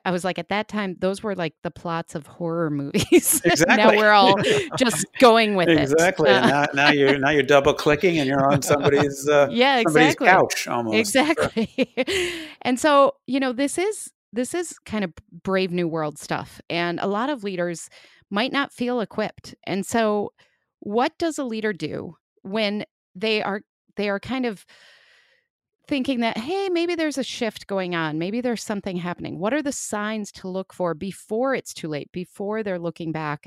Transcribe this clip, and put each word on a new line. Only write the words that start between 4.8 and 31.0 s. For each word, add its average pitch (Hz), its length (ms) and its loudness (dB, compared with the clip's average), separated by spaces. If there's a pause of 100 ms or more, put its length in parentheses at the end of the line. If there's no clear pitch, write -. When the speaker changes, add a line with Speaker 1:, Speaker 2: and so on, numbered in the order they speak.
Speaker 1:
going 226 380 6
with 170 120 2
it. 160 120 6
Speaker 2:
Exactly. 160 500 4
And - 140 4
Speaker 1:
Uh, - 40 6
Speaker 2:
now, 143 260 4
now 143 180 4
you're, 139 260 4
now 139 120 2
you're 147 120 4
double 139 320 4
clicking 156 460 2
and 135 80 0
you're 139 240 2
on 139 100 2
somebody's, 143 680 0
uh, 143 200 6
Speaker 1:
<laughs> - 20 -8
Yeah, 254 320 2
Speaker 2:
somebody's 160 320 4
Speaker 1:
exactly. 262 140 -2
Speaker 2:
couch 175 400 4
almost. 120 260 -2
Speaker 1:
Exactly. 226 1000 0
<laughs> 339 680 -4
And 254 160 -2
so, 285 380 4 (100)
you 262 140 -2
know, 262 120 -2
this 277 240 -2
is, 403 360 -4 (200)
this 247 220 -4
is 349 320 -6
kind 214 180 -4
of 165 80 -6 (300)
brave 190 300 -2
new 175 160 0
world 151 300 -4
stuff. - 420 -8 (100)
And 175 300 -4
a - 80 -4
lot 214 220 -2
of 254 120 -8
leaders 175 460 -6 (420)
might 214 220 -2
not 277 200 -4
feel 247 280 -4
equipped. - 540 -8 (100)
And 190 200 -4
so 214 480 -2 (480)
what 240 380 -2
does 330 200 -2
a 285 60 -4
leader 220 280 -4
do 160 440 -8 (260)
when 208 420 -4 (320)
they 214 260 -2
are, 202 200 -4 (340)
they 202 120 -2
are 202 120 -2
kind 254 260 -4
of 208 180 -8 (1200)
thinking 262 340 -2
that, 226 180 -2
hey, 381 320 -4
maybe 349 240 -2
there's 311 240 -4
a 262 40 -2
shift - 440 -8
going 185 280 -4
on. 156 240 -2
Maybe 196 220 -4
there's 240 220 -4
something 196 340 -6
happening. 170 420 -8
What 202 140 -4
are 302 100 0
the 277 100 -6
signs 214 600 -8
to - 160 -14
look 185 240 -8
for 170 220 -4
before 214 600 -6